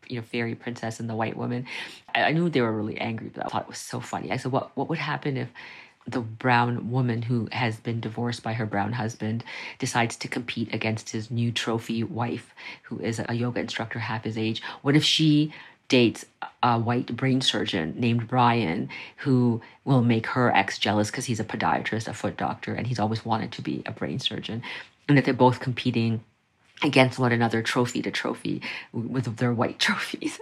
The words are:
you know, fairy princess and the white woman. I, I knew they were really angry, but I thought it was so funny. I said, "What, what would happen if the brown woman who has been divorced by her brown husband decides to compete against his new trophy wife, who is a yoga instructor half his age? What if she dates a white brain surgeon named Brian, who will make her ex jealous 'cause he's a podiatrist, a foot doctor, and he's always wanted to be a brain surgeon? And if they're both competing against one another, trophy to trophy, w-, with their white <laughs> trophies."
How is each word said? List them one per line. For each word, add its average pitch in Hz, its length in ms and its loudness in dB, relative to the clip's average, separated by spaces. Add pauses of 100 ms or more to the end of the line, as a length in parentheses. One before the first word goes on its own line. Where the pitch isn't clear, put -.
you 127 80 -8
know, 117 60 -4
fairy 117 340 -4
princess 117 460 -8
and 117 80 -6
the 113 60 -4
white 113 200 -2
woman. 120 300 -4 (500)
I, - 80 4
I 110 80 4
knew 170 160 4
they 147 140 4
were 113 100 2
really 107 260 -2
angry, 113 360 -4
but - 120 -6
I - 40 -4
thought - 140 -4
it - 40 -12
was - 120 -12
so - 200 -8
funny. - 320 -6
I 113 60 -2
said, 127 160 -4
"What, - 240 0
what 135 100 -2
would 165 100 -2
happen 143 380 -4
if 123 140 -4 (580)
the 123 140 -2
brown 120 680 2
woman 120 320 2
who 117 300 0
has 113 260 -2
been 113 220 -4
divorced 117 420 -4
by 113 120 -4
her 113 120 -2
brown 104 280 -2
husband 110 500 -4 (340)
decides 120 380 0
to - 120 -10
compete 120 460 -4
against 110 380 -2
his 110 180 -6
new 117 220 0
trophy 113 520 -2
wife, 120 500 -6 (300)
who - 160 -10
is 110 280 -2
a 120 80 -2
yoga 117 240 -2
instructor - 400 -6
half 110 240 -4
his 110 140 -4
age? 110 240 0 (200)
What 147 140 4
if 151 80 6
she 151 500 4 (340)
dates 120 380 6 (360)
a 120 180 6
white 120 360 0
brain 131 260 2
surgeon 101 560 0
named 117 300 2
Brian, 120 640 4 (280)
who 123 440 4 (240)
will 131 180 6
make 113 240 4
her 123 280 2
ex 98 220 2
jealous 107 320 2
'cause - 160 -6
he's 110 140 -2
a 110 40 0
podiatrist, 107 640 -2
a - 60 -8
foot 101 240 -6
doctor, - 360 -4
and 107 140 -4
he's 123 120 -2
always 110 260 0
wanted 113 280 -2
to - 80 -12
be - 240 -4
a - 60 -8
brain 92 280 -4
surgeon? - 420 -6 (460)
And 143 100 8
if 131 80 4
they're 139 80 2
both 123 260 6
competing 113 640 0 (600)
against 131 380 4
one 123 140 4
another, 113 280 2
trophy 123 400 0
to 104 80 -2
trophy, - 520 -4 (320)
w-, 117 180 -4
with 120 260 -2
their 123 160 2
white - 260 -2
<laughs> - 80 2
trophies." - 540 -4